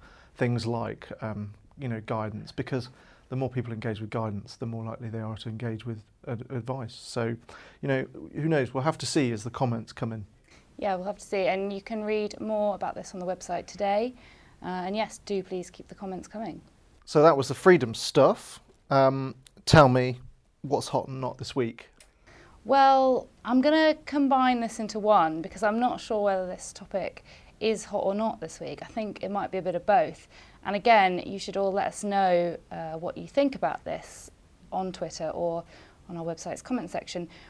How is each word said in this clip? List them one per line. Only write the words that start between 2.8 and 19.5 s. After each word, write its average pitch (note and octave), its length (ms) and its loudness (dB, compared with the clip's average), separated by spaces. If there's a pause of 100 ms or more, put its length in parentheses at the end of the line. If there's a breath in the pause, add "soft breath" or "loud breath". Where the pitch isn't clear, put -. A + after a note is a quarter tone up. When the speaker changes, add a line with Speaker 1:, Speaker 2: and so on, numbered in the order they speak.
Speaker 1:
the B2+ 80 -6
more C3 120 -2
people A#2+ 240 -6
engage A2 260 -6
with A2 120 -8
guidance, A2 460 -6
the - 80 -8
more A2+ 180 -8
likely A2+ 260 -10
they A2+ 120 -6
are A2 160 -6
to - 120 -10
engage A2+ 360 -6
with A2+ 180 -8 (240)
ad-, B2+ 240 -6
advice. B2+ 420 -6
So, A#2 420 -4 (460 loud breath)
you C#3+ 60 -6
know, C3+ 180 0 (300)
who D3 120 -2
knows? C#3 260 2
We'll C3 100 -2
have D#3 160 0
to - 80 -6
see C3+ 240 2
as G#2+ 120 -4
the A#2+ 60 -6
comments A#2 420 -2
come A#2 200 -6
in. A2 140 -10 (520 soft breath)
Speaker 2:
Yeah, G3 180 -2
we'll F3+ 100 -6
have G3 120 -6
to - 80 -18
see. F#3+ 220 0
And G3 240 0
you G3 100 -8
can G#3+ 220 -8
read G#3+ 360 -2
more G#3 360 0
about F#3 200 -6
this - 180 -12
on F#3+ 60 -10
the F3+ 60 -6
website F3+ 420 -6
today. G3+ 460 0 (480 soft breath)
Uh, F3+ 240 -6
and G3 100 -4
yes, G#3+ 300 -4
do G3 160 -2
please F#3 280 -8
keep - 180 -20
the F#3 80 -18
comments F#3+ 320 -10
coming. - 340 -10 (440)
Speaker 1:
So - 180 6
that D#3 140 10
was C3 100 2
the C#3 60 -4
freedom B2+ 400 6
stuff. - 640 4 (300)
Um, C3+ 460 4 (300)